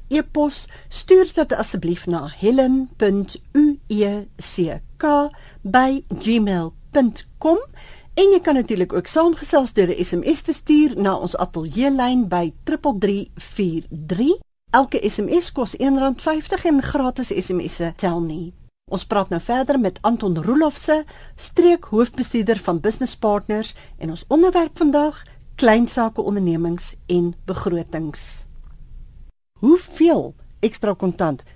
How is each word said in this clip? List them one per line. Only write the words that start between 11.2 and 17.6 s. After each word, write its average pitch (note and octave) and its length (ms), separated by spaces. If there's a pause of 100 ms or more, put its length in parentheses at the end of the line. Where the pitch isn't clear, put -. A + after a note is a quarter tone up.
ateljeelyn B3 920
by E3+ 240 (120)
triple D4 340
drie G3+ 380
vier E3 540
drie. F#3+ 480 (320)
Elke B3+ 380
S - 100
M G#3+ 220
S - 120
kos A#3+ 260
een C4+ 200
rand C4+ 240
vyftig D#4 420
en D4 180
gratis B3+ 460
S - 220
M F3+ 180